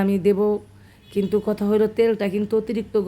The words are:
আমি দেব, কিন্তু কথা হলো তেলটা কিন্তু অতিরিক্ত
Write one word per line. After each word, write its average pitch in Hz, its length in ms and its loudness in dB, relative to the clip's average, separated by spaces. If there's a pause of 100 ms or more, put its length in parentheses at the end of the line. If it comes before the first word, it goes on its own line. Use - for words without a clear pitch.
আমি 196 100 2 (140)
দেব, 202 120 2 (760)
কিন্তু 202 220 -2 (120)
কথা 208 240 -2
হলো 214 140 4 (120)
তেলটা 226 280 2 (100)
কিন্তু 208 260 -2
অতিরিক্ত 220 340 -6 (120)